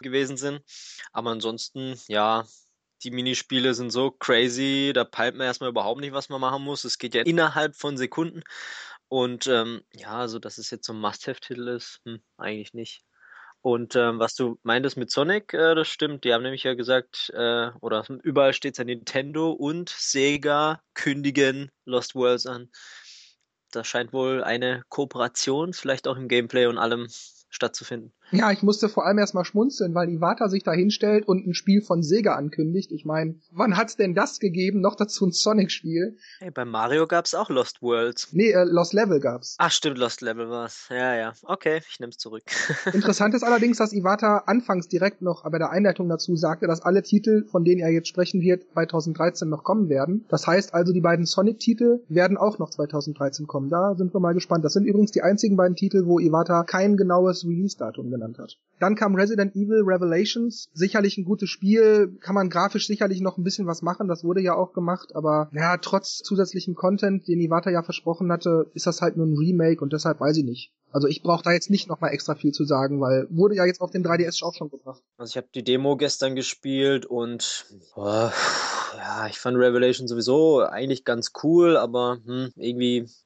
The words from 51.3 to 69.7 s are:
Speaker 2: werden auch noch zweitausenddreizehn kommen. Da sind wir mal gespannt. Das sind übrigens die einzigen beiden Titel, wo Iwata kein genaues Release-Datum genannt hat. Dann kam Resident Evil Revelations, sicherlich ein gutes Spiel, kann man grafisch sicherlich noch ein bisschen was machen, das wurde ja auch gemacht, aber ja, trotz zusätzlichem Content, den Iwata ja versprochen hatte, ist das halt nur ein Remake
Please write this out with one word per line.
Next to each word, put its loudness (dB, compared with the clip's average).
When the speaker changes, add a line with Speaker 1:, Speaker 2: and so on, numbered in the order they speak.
Speaker 2:
werden 4
auch 2
noch -6
zweitausenddreizehn -4
kommen. -6
Da 2
sind 0
wir 0
mal 2
gespannt. 0
Das 0
sind 4
übrigens 4
die 2
einzigen 4
beiden 4
Titel, 2
wo 6
Iwata 4
kein 2
genaues 4
Release-Datum -4
genannt -6
hat. -14
Dann 2
kam 2
Resident 2
Evil 4
Revelations, 0
sicherlich 2
ein -4
gutes -2
Spiel, 4
kann -4
man 2
grafisch 0
sicherlich 0
noch -2
ein -2
bisschen -2
was -4
machen, -2
das -4
wurde 0
ja 2
auch -2
gemacht, -4
aber 2
ja, 0
trotz -4
zusätzlichem -2
Content, 0
den 2
Iwata 0
ja 0
versprochen -4
hatte, 0
ist -4
das -2
halt 0
nur 2
ein 2
Remake 2